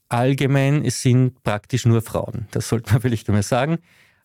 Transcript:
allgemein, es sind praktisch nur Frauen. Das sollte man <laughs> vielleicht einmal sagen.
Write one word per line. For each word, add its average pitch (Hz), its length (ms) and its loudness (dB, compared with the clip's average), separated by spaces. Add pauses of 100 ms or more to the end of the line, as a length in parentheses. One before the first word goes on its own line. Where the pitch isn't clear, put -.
allgemein, 135 760 0
es - 180 -4
sind 127 420 2
praktisch - 420 -4
nur 113 160 4
Frauen. - 500 -6
Das 117 160 -4
sollte 117 240 -2
man 110 100 2
<laughs> - 20 -16
vielleicht 120 260 -2
einmal 104 140 2
sagen. 139 340 0 (480)